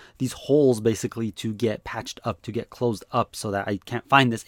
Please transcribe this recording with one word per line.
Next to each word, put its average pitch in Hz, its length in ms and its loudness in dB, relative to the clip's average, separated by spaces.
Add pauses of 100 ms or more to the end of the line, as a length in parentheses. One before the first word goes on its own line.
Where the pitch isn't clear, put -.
(180)
these 127 160 -2
holes 135 480 4
basically 113 500 -2
to 110 220 -6
get 104 320 -4
patched - 400 -10
up, 107 160 -4
to 113 100 -12
get 113 180 -8
closed 117 420 -4
up 117 260 -2
so 107 140 -6
that 98 180 -4
I 101 80 -2
can't - 320 -10
find 131 240 6
this 110 140 -8